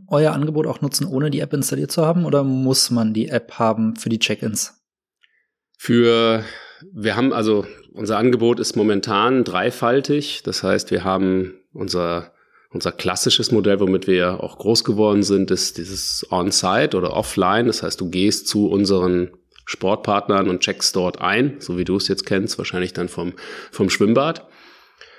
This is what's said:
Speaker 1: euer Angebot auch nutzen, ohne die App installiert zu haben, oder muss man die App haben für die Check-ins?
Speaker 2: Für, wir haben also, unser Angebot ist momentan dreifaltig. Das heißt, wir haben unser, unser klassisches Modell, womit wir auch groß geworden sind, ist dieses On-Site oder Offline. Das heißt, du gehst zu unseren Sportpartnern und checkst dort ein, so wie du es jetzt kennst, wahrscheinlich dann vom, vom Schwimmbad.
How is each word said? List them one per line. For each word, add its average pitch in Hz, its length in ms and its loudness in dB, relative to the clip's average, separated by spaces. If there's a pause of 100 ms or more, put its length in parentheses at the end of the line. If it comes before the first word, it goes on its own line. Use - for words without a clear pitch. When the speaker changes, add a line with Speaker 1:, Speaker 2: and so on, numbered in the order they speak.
Speaker 1:
euer 147 240 2
Angebot 151 340 -2
auch - 160 -6
nutzen, - 260 -4
ohne 147 220 -2
die 147 120 -2
App 147 120 -4
installiert 139 380 -4
zu 160 140 0
haben, 170 200 2
oder 143 180 2
muss 131 460 0
man 113 240 2
die 110 140 -2
App - 260 -4
haben 113 420 0
für - 140 -6
die 113 100 0
Check-ins? - 640 -4 (960)
Speaker 2:
Für, 117 640 4 (500)
wir 107 220 -2
haben 127 180 2
also, 107 320 2 (280)
unser 107 240 -4
Angebot 117 420 4
ist - 160 -6
momentan 107 680 2
dreifaltig. 123 1000 0
Das - 200 -6
heißt, 95 280 0
wir 90 120 -2
haben 95 500 0 (200)
unser, 87 600 -4 (360)
unser 90 220 -6
klassisches - 600 -2
Modell, 101 280 4
womit 95 280 2
wir 90 340 2
auch 90 160 -10
groß 110 260 0
geworden 104 400 2
sind, 98 280 2
ist - 260 -2
dieses 95 540 -8
On-Site 95 640 0
oder 90 180 0
Offline. 104 540 2
Das 107 160 -2
heißt, 85 160 -6
du 92 100 -4
gehst 92 380 0
zu 104 220 2
unseren 92 640 2 (340)
Sportpartnern 98 840 0
und 92 140 -2
checkst - 340 -2
dort 90 240 -2
ein, 127 400 0
so 87 180 -6
wie 90 80 -2
du 92 120 0
es - 100 -4
jetzt - 180 -4
kennst, 101 320 -2
wahrscheinlich 92 360 -6
dann 90 160 -6
vom, 90 240 -8 (380)
vom 98 180 0
Schwimmbad. 127 580 2 (720)